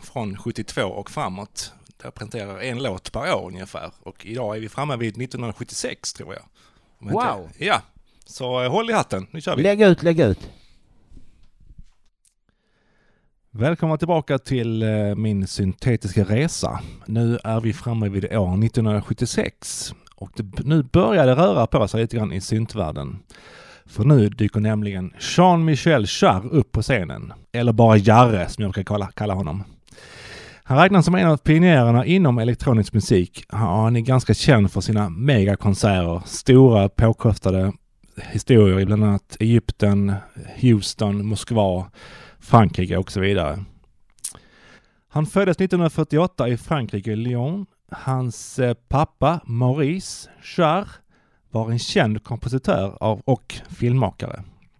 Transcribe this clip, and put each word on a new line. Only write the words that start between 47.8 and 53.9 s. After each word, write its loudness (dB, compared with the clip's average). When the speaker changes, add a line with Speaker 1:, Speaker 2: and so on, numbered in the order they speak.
Speaker 1:
Hans, -8
eh, 0
pappa, -2
Maurice -4
Jarre, 0
var -2
en -2
känd 0
kompositör -4
av, -2
och -2
filmmakare. -4